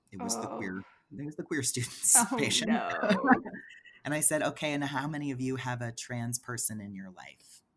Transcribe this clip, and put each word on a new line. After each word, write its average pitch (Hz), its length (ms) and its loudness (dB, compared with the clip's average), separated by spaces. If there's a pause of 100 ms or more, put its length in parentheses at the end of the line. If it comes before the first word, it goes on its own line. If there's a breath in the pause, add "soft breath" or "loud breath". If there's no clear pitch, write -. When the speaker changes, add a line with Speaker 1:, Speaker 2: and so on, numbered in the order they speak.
(120)
Speaker 1:
It 95 120 -8
was - 160 -2
the 98 100 -4
Speaker 2:
Oh. - 80 -8
Speaker 1:
queer, 95 260 -6 (340 loud breath)
it 143 80 -8
was 151 100 -6
the 170 80 -6
queer 151 200 -2
<laughs> - 80 4
student's - 440 4
Speaker 2:
Oh, 240 200 6
Speaker 1:
patient. 214 360 2
Speaker 2:
no. 240 180 0 (100)
Speaker 1:
<laughs> 208 220 2 (840 loud breath)
And 147 80 -2
I 151 80 0
said, 151 200 4
"Okay, 143 300 0
and 143 140 0
how 139 200 -2
many 147 260 -4
of 127 100 -6
you 131 160 0
have 123 240 -4
a 120 100 -4
trans 120 480 -4
person 110 400 -6
in 101 160 -10
your 95 140 -12
life? 71 520 -20 (160)